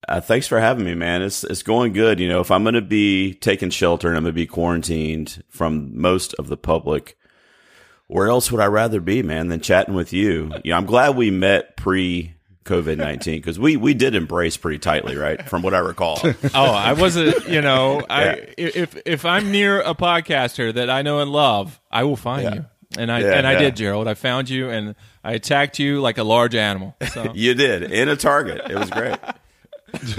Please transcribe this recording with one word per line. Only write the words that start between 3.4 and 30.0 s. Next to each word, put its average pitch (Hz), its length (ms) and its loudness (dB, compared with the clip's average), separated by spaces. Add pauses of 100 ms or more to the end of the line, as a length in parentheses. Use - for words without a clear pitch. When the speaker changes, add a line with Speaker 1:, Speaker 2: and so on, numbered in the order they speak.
Speaker 1:
shelter 85 360 2
and 85 80 2
I'm 78 80 0
gonna 85 80 -2
be 82 160 -2
quarantined 80 1000 -4
from 73 500 -4
most 92 360 0
of 71 120 -8
the 69 80 -6
public, 78 640 -2 (920)
where 98 220 0
else 120 240 2
would 110 80 2
I 101 60 4
rather 107 340 2
be, 98 200 0
man, 80 280 -2
than 82 100 -4
chatting 95 360 2
with 87 180 -4
you? 87 360 0 (140)
You 80 80 -4
know, 85 60 2
I'm 92 80 0
glad 123 320 4
we 117 120 4
met 95 460 2
pre 90 600 -2 (280)
covid 80 340 -2
nineteen 76 440 -6
'cause 82 160 -8
we, 147 200 2
we 127 160 2
did 127 200 0
embrace 85 440 -2
pretty 78 200 -6
tightly, 76 380 -2
right? 76 340 -4
From 87 120 -2
what 95 120 0
I 92 60 4
recall. 87 420 -2
Speaker 2:
<laughs> 139 320 -2
Oh, 135 180 4
I 107 220 2
wasn't, 170 560 2
you 160 120 0
know, 135 480 2
I, 143 160 0
Speaker 1:
Yeah. 151 80 2
Speaker 2:
i-, - 240 -12
if, 170 480 -6
if 160 200 -2
I'm 196 260 0
near 202 300 2
a 165 140 -2
podcaster 147 760 0
that 123 160 -2
I 131 120 0
know 147 200 0
and 143 100 -2
love, 123 480 2 (100)
I 117 140 0
will 143 140 0
find 127 260 -4
Speaker 1:
Yeah. 95 120 -2
Speaker 2:
you. 156 100 -10 (320)
And 117 140 -4
I, 117 100 0
Speaker 1:
Yeah, 101 160 4
Speaker 2:
and 131 100 2
I 135 60 4
Speaker 1:
yeah. 135 60 4
Speaker 2:
did, 135 180 2
Gerald. 104 300 -2
I 107 80 -2
found 127 340 -4
you 131 200 -4
and 107 260 -6 (280)
I 110 100 -8
attacked 143 460 0
you 143 220 0
like 117 160 0
a 113 60 -2
large 117 320 4
animal. 98 400 -2 (180)
So. 113 180 -6
Speaker 1:
<laughs> - 40 -12
You 117 200 4
did, 120 280 2
in 113 260 0
a 147 80 2
Target. 143 520 0
It - 80 -6
was - 120 -4
great. - 340 -6
Speaker 2:
<laughs> - 40 -16 (920)